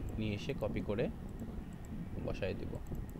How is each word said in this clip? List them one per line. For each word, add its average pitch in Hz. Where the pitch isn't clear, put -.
নিয়ে 107
এসে 113
copy 107
করে 107
বসায় 95
দিব। -